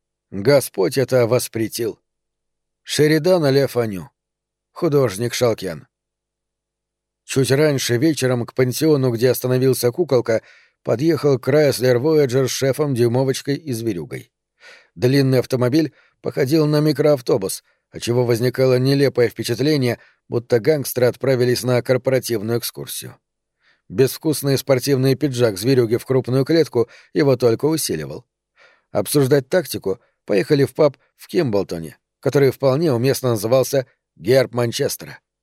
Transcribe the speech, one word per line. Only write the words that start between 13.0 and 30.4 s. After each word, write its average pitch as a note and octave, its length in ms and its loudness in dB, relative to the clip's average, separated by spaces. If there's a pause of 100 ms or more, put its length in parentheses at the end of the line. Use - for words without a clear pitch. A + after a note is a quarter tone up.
и D3+ 160 -10
зверюгой. A2 580 -8 (640)
Длинный C3 460 2
автомобиль B2+ 520 0 (280)
походил D3+ 460 0
на D3+ 120 2
микроавтобус, D3 840 0 (260)
отчего A#2+ 340 -2
возникало B2+ 540 2
нелепое C3 500 2
впечатление, B2 680 -2 (300)
будто A#2+ 320 0
гангстеры B2 460 0
отправились B2 580 0
на B2 180 0
корпоративную A#2+ 800 -2
экскурсию. - 580 -12 (680)
Безвкусный C3+ 720 0
спортивный C3+ 560 0
пиджак B2 420 0
зверюги A#2+ 400 2
в - 80 -8
крупную C3 400 0
клетку D3 460 0 (240)
его C#3 220 2
только A#2 280 2
усиливал. D3+ 640 -4 (640)
Обсуждать C3 580 0
тактику G#2+ 500 -4 (280)
поехали C#3+ 380 2